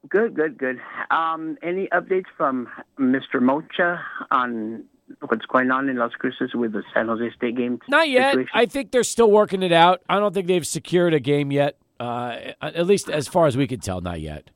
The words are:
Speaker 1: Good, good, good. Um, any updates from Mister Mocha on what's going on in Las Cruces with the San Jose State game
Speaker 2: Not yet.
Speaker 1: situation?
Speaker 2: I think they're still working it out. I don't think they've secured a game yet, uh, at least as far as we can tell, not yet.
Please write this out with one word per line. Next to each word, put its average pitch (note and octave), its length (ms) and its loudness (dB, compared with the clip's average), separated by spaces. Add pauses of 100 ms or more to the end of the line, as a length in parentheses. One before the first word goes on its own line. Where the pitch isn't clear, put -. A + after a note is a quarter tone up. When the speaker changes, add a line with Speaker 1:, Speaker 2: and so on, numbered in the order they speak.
Speaker 1:
Good, G#3 260 0
good, D#3 240 -4
good. B2+ 220 -4 (320)
Um, D#3+ 500 -2
any F3+ 300 -4
updates F#3 340 -2 (100)
from C3 300 -2 (320)
Mister C3 420 0
Mocha D#3 600 0 (320)
on A2+ 520 -2 (440)
what's A2+ 160 -2
going B2+ 260 2
on C3+ 200 0
in B2+ 60 -4
Las A#2 220 -2
Cruces C3 360 -4
with A#2 180 -2
the G#2+ 100 -6 (120)
San A2+ 140 2
Jose A2+ 280 -4
State A#2+ 200 -4
game B2 300 -2
Speaker 2:
Not D#4 220 2
yet. C4 220 4
Speaker 1:
situation? B3+ 240 0
Speaker 2:
I A#3 100 4
think C#4 280 -4
they're A#3+ 120 2
still A3+ 260 4
working G3+ 320 4
it F3 100 2
out. E3+ 360 6
I F#3 100 2
don't G#3 140 0
think F3+ 140 -4
they've F3 200 0
secured F3 460 2
a D3+ 80 4
game C#3+ 320 0
yet, C#3+ 240 2 (240)
uh, A#2+ 360 -4 (260)
at E3 240 -2
least F#3+ 240 2
as D3+ 180 -2
far E3+ 180 4
as B2+ 80 2
we C3+ 120 2
can B2 140 -6
tell, F#2 200 -4
not E2+ 220 -6
yet. D2+ 340 -12